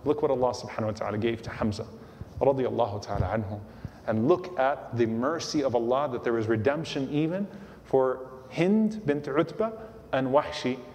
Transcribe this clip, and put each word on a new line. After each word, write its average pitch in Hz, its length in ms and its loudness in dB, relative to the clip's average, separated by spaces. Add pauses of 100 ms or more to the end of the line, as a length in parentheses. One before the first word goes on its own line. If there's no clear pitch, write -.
Look 147 200 2
what 143 80 4
Allah 123 200 2
subhanahu 117 360 -4
wa 107 40 0
ta'ala 104 280 -4
gave 117 240 0
to - 80 -10
Hamza 107 340 -2 (560)
radiallahu 117 600 2
ta'ala 101 260 -2
anhu. 104 320 -2 (480)
And 110 200 2
look 180 320 2
at 131 380 0
the 117 80 4
mercy 135 580 -2
of 123 120 2
Allah 127 360 2
that 117 120 -6
there 117 140 2
is 110 100 0
redemption 135 640 0
even 160 360 0 (360)
for 131 440 2 (220)
Hind 208 560 2
bint 147 220 0
Utbah - 440 0 (400)
and 131 160 2
Wahshi 127 520 2 (160)